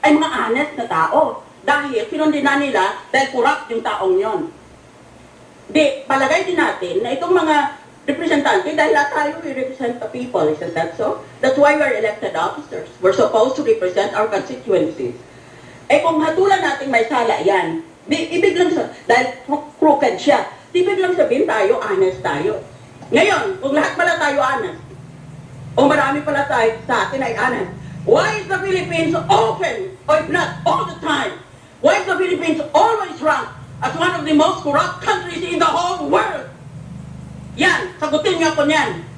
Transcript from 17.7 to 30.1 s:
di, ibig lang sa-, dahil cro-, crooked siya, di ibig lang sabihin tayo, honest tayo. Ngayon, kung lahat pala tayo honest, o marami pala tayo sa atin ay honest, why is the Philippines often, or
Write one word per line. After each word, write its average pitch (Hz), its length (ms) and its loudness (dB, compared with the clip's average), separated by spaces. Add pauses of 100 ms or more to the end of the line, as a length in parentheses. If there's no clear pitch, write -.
di, 320 220 -2
ibig 359 260 2
lang 349 160 4
sa-, - 160 -2 (160)
dahil 240 400 2
cro-, 294 320 -4
crooked 277 400 4
siya, - 320 2 (240)
di 359 80 4
ibig 381 160 2
lang 359 160 0
sabihin 269 320 2
tayo, 214 380 2
honest 185 420 0
tayo. 185 380 -4 (480)
Ngayon, 381 500 2
kung 277 140 -2
lahat 302 180 0
pala 339 240 0
tayo 285 220 0
honest, 262 420 -2 (960)
o 269 100 6
marami 285 380 2
pala 285 240 0
tayo 226 240 2 (160)
sa 214 180 0
atin 269 140 -6
ay 240 160 -4
honest, 247 340 -2 (320)
why 403 240 4 (120)
is 359 100 -10
the 381 100 -2
Philippines 339 540 -2 (160)
often, - 640 0 (160)
or 311 100 6